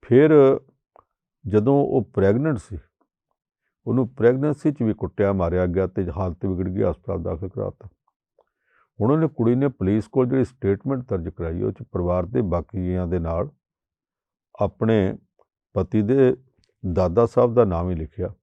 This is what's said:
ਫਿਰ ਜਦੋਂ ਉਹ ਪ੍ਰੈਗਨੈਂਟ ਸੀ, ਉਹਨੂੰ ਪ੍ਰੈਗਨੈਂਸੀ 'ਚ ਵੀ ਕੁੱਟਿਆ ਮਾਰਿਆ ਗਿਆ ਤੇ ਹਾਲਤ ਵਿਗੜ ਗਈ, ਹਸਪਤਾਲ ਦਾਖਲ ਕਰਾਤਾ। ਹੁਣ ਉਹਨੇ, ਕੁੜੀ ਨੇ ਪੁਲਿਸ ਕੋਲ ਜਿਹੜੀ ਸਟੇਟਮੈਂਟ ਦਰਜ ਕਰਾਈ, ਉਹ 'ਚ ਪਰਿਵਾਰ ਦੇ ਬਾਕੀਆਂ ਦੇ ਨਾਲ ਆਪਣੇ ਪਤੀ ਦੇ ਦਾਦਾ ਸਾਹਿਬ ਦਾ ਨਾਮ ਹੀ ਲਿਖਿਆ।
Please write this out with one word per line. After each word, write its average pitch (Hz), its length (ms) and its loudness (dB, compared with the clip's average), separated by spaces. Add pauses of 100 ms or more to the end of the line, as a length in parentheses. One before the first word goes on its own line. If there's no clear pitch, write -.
ਫਿਰ 139 560 6 (840)
ਜਦੋਂ 107 280 2
ਉਹ 139 400 0
ਪ੍ਰੈਗਨੈਂਟ 117 440 2
ਸੀ, 92 200 -14 (1080)
ਉਹਨੂੰ 123 220 0
ਪ੍ਰੈਗਨੈਂਸੀ 143 640 0
'ਚ 139 100 -6
ਵੀ 107 120 0
ਕੁੱਟਿਆ 98 380 -2
ਮਾਰਿਆ 90 340 0
ਗਿਆ 90 200 0
ਤੇ 90 240 -4
ਹਾਲਤ 92 360 -6
ਵਿਗੜ 92 220 -4
ਗਈ, 95 140 -4
ਹਸਪਤਾਲ 90 400 -4
ਦਾਖਲ 90 260 -8
ਕਰਾਤਾ। 95 400 -10 (1120)
ਹੁਣ 113 120 2
ਉਹਨੇ, 160 160 0
ਕੁੜੀ 117 260 0
ਨੇ 135 140 0
ਪੁਲਿਸ 104 380 -2
ਕੋਲ 127 220 0
ਜਿਹੜੀ 131 160 0
ਸਟੇਟਮੈਂਟ 127 640 -4
ਦਰਜ 85 200 -6
ਕਰਾਈ, 85 340 -8
ਉਹ 104 100 -4
'ਚ - 100 -14 (100)
ਪਰਿਵਾਰ 90 340 -2
ਦੇ 123 160 -2
ਬਾਕੀਆਂ 90 640 -4
ਦੇ 87 120 -2
ਨਾਲ 82 320 -6 (1120)
ਆਪਣੇ 104 560 0 (560)
ਪਤੀ 101 280 0
ਦੇ 127 340 2 (560)
ਦਾਦਾ 92 340 2
ਸਾਹਿਬ 120 280 2
ਦਾ 120 100 4
ਨਾਮ 90 260 -2
ਹੀ 90 40 -4
ਲਿਖਿਆ। 80 480 -8